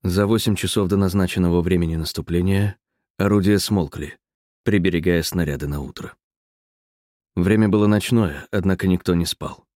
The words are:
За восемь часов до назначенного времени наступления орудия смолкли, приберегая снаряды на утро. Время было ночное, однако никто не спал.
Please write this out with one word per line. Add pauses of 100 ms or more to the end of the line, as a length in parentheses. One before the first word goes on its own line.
За
восемь
часов
до
назначенного
времени
наступления (400)
орудия
смолкли, (440)
приберегая
снаряды
на
утро. (1200)
Время
было
ночное,
однако
никто
не
спал. (100)